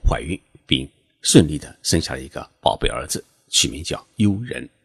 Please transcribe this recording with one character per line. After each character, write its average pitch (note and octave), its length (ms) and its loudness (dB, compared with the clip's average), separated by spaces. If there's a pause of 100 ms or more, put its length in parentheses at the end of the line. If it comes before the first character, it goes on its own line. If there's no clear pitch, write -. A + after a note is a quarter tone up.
怀 - 160 2
孕， E2 200 -8 (260)
并 C2 220 0 (340)
顺 F#2 260 6
利 D2+ 100 -6
地 - 240 -16
生 E2+ 180 2
下 - 140 -6
了 C2 60 -10
一 C2+ 80 -14
个 - 200 -12 (120)
宝 - 160 2
贝 - 120 -2
儿 A#1+ 160 -6
子， - 200 -8 (240)
取 - 180 0
名 C2 160 -8
叫 - 240 -8 (100)
悠 G2+ 280 2
仁。 - 240 -12 (160)